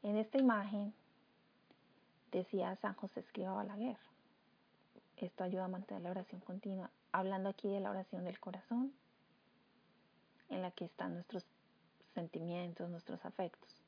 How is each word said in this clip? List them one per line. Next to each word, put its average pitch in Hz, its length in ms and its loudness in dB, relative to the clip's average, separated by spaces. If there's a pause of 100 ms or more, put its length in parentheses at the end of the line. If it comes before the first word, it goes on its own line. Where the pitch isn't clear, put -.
En 208 140 4
esta 220 220 4
imagen 208 540 6 (1400)
decía 185 440 2
San 202 180 -2
José - 260 -6
Escrivá 190 320 -4
Balaguer, 202 440 -2 (1200)
"Esto 185 280 -2
ayuda 185 220 2
a - 20 0
mantener 185 340 -4
la 175 80 -2
oración 185 300 -4
continua", 190 500 -4 (220)
hablando 190 360 2
aquí 202 200 -2
de 196 100 2
la 202 120 0
oración 190 340 -2
del 180 160 -4
corazón, 233 520 0 (1600)
en 185 140 0
la 180 100 -2
que - 120 -2
están 180 300 -4
nuestros 175 320 -4 (680)
sentimientos, 175 760 -2
nuestros 170 340 -8
afectos. - 640 -6